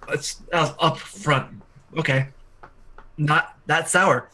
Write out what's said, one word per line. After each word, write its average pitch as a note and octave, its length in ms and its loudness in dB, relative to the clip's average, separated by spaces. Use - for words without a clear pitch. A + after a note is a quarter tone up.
It's, - 280 -6
that E3+ 100 2
was D3 180 0
up D#3+ 180 2
front. - 640 -4
Okay. C3+ 320 0
Not D3+ 380 0
that D#3+ 220 0
sour. F3+ 440 4